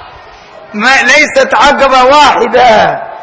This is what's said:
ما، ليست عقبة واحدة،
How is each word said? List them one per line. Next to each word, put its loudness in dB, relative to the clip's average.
ما، -2
ليست 0
عقبة 2
واحدة، 2